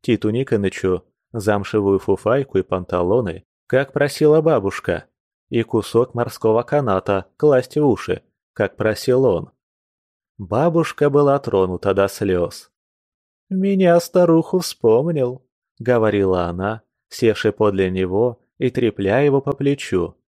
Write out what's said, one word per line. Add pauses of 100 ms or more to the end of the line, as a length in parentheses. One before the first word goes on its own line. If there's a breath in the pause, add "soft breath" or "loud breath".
Титу
Никонычу (280)
замшевую
фуфайку
и
панталоны – (220)
как
просила
бабушка, (440)
и
кусок
морского
каната (100)
класть
в
уши, (300)
как
просил
он. (840)
Бабушка
была
тронута
до
слез. (760)
«Меня
старуху
вспомнил», (320)
говорила
она, (260)
севши
подле
него (180)
и
трепля
его
по
плечу. (120)